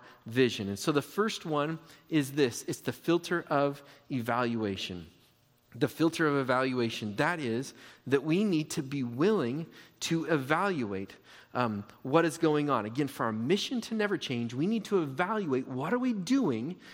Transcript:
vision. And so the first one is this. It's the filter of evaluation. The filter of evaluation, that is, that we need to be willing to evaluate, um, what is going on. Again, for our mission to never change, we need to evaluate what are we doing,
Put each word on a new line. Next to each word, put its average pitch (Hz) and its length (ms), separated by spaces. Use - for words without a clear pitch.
vision. 113 420
And 101 100
so - 140
the 143 100
first - 440
one 151 320
is 139 220
this. 139 360
It's 156 120
the 131 120
filter 170 560
of 143 340
evaluation. 113 920
The 127 140
filter 160 400
of 143 80
evaluation, 127 800
that 160 240
is, 120 320
that 131 160
we 165 220
need 156 280
to 156 100
be 135 200
willing 143 640
to 165 260
evaluate, 139 920
um, 110 280
what 160 240
is 160 100
going 151 320
on. 120 160
Again, 123 240
for 135 160
our 113 80
mission 165 480
to 226 140
never 208 240
change, 117 340
we 135 140
need 220 180
to 190 180
evaluate 151 640
what 135 280
are 247 40
we 247 140
doing, 180 640